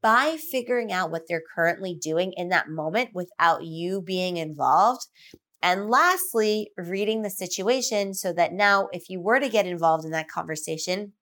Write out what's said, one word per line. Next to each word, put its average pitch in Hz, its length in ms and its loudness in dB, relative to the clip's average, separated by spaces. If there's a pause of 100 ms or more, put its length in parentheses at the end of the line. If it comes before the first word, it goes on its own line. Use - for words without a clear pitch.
by 262 340 4 (160)
figuring 240 400 -2
out 180 200 0
what 165 160 -4
they're 165 160 -4 (120)
currently 170 440 0
doing 175 360 0
in 175 140 -6
that 170 200 2
moment 160 440 -2
without 170 500 0
you 170 380 -4
being 180 360 -2
involved. 160 680 2 (560)
And 190 260 0
lastly, 226 880 2
reading 202 460 -2
the 208 80 -4
situation 202 840 -2
so 185 180 -4
that 170 180 2
now 202 400 4
if - 180 -10
you 185 120 -8
were 220 180 2
to 285 80 0
get 208 200 2
involved 160 380 2
in 160 60 -8
that 156 160 -4
conversation 165 960 -6